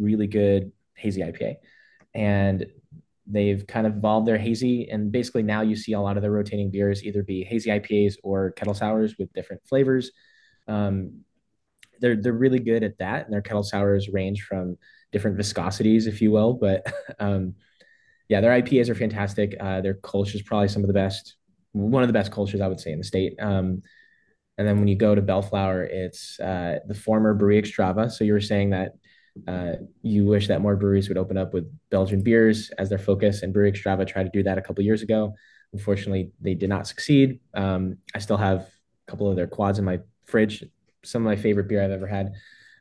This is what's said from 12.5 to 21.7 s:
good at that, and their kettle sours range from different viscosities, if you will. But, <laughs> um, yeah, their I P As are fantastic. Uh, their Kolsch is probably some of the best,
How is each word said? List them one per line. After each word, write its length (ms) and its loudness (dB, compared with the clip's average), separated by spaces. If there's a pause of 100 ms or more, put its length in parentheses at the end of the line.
good 240 0
at 160 -4
that, 260 -4
and 80 -8
their 80 0
kettle 220 -2
sours 460 0
range 340 -2
from 340 -6 (340)
different 260 -2
viscosities, 720 2
if 140 -6
you 100 4
will. 220 4
But, 320 0 (180)
<laughs> 160 -14
um, 360 -2 (760)
yeah, 120 2
their 120 6
I 80 4
P 180 2
As 100 2
are 60 -2
fantastic. 640 -2
Uh, 220 -4
their 140 -2
Kolsch 380 -4
is 100 -8
probably 260 0
some 140 -2
of 40 0
the 60 2
best, 420 -2 (380)